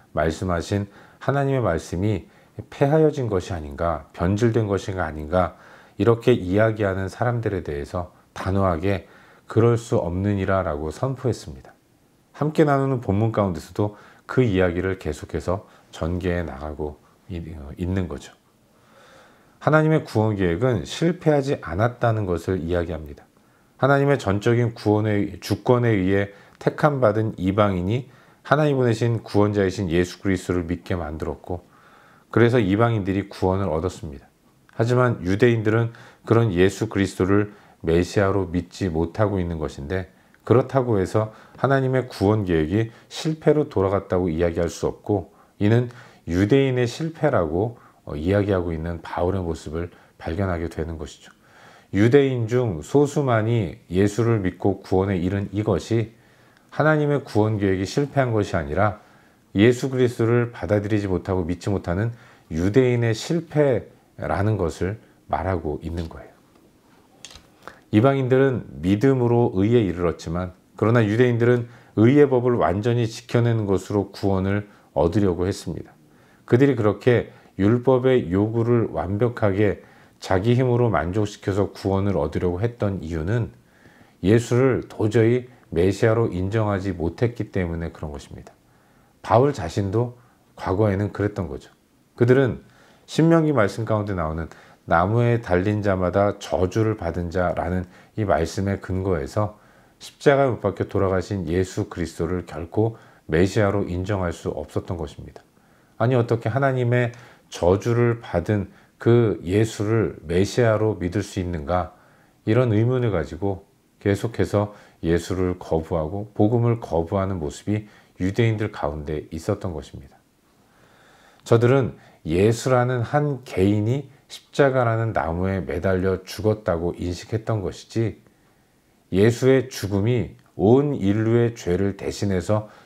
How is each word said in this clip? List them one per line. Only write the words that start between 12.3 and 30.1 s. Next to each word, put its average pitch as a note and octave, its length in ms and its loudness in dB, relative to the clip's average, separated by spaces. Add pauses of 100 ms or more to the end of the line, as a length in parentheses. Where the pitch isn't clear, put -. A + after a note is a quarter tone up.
함께 D3+ 300 0
나누는 C3+ 380 2
본문 A2 320 0
가운데서도 G2+ 640 -2 (300)
그 - 180 2
이야기를 F#2 560 0
계속해서 E2 680 -6 (240)
전개해 F2 540 -2
나가고 D2 560 -10 (280)
있-, E2 280 -10
어, C#2+ 200 -14
있는 F#2 300 -2
거죠. C#2+ 260 -12 (1300)
하나님의 D#3 460 4
구원 G#2+ 320 0
계획은 F#2+ 480 0
실패하지 D3 760 0
않았다는 A2 640 0
것을 F2+ 360 -2
이야기합니다. E2 640 -6 (540)
하나님의 C#3 420 4
전적인 A#2 540 0
구원의, G#2 640 0
주권에 A#2+ 480 2
의해 G2 420 2 (300)
택함 D3 400 -2
받은 A2 360 0
이방인이 G2 720 0 (340)
하나님 D3 340 2
보내신 A#2 480 0
구원자이신 G2+ 640 0
예수 F2+ 300 0